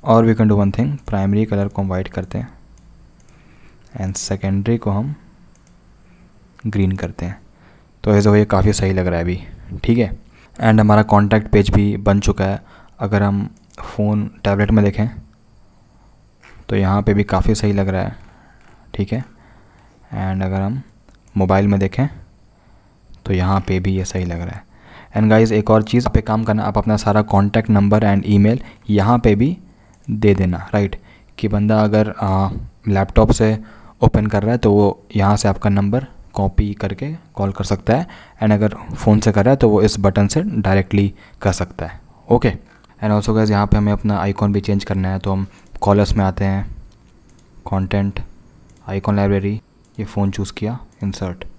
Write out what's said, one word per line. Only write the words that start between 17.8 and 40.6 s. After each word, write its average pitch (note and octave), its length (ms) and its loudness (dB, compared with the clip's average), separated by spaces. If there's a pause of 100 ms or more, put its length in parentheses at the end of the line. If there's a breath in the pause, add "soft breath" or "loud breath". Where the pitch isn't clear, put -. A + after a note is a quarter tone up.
रहा F#2+ 140 -4
है, F#2+ 140 -8 (800 soft breath)
ठीक - 180 -4
है। A#2+ 100 -6
And - 1200 -10
अगर F#2+ 160 -4
हम A2+ 220 -4 (540)
मोबाइल G2 320 2
में G2+ 120 2
देखें F#2+ 260 -2 (1200 soft breath)
तो G2+ 60 -4
यहाँ F#2 360 0
पे F#2+ 120 -2
भी F#2+ 160 -2
ये F#2 80 -2
सही F#2 200 -6
लग E2+ 160 -6
रहा F2 160 -10
है। - 80 -18 (520 loud breath)
And G#2+ 140 4
गाइस A2 220 6
एक G#2+ 180 0
और A2 120 4
चीज़, B2 240 0
आप A2+ 100 -2
एक A2 100 0
काम A2 180 -2
करना, G#2+ 180 -2
आप G#2 160 -2
अपना G#2+ 180 0
सारा G#2 280 2
कॉन्टैक्ट G2+ 460 0
नंबर G#2 360 4
and G2+ 220 2
email G#2 340 4 (280 loud breath)
यहाँ G#2 280 4
पे A2 160 2
भी C3+ 220 0 (520 soft breath)
दे G#2+ 260 2
देना, F2+ 240 -2 (160)
राइट, G2+ 220 -2 (420 soft breath)
कि A2 100 -4
बंदा G#2+ 340 2
अगर, G#2+ 280 2
आ, F#2+ 380 -2 (400)
लैपटॉप G2+ 440 2
से A2 240 2 (460 loud breath)
ओपन A2 240 2
कर G#2 160 0
रहा G#2+ 100 0
है B2 60 0
तो A2 140 4
वो G2+ 340 2 (100)
यहाँ G#2 200 2
से G#2 120 0
आपका G2+ 220 0
नंबर G2+ 360 0 (280)
कॉपी G2+ 400 -2
करके - 380 -6 (220)
कॉल G3 180 -2
कर G3 120 -6
सकता D#3 320 0
है E3+ 100 -2 (360 loud breath)
and G#3+ 100 4
अगर G#3 220 2 (200)
फ़ोन G#2+ 260 2
से A2 120 2
कर G#2 120 2
रहा B2+ 80 4
है - 40 4
तो A#2 120 4
वो G#2 140 4
इस G#2 180 2
बटन G2+ 280 2
से D#3 140 0
डायरेक्टली G2+ 720 0 (300 loud breath)